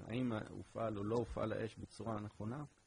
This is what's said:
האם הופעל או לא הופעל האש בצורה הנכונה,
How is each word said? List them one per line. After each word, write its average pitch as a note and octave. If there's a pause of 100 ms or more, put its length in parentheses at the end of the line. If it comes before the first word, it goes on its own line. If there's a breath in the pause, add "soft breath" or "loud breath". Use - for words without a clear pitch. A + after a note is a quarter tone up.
האם B2 (160)
הופעל G#2
או G2+
לא A2
הופעל A2+
האש G#2+
בצורה G#2+
הנכונה, G#2+ (220)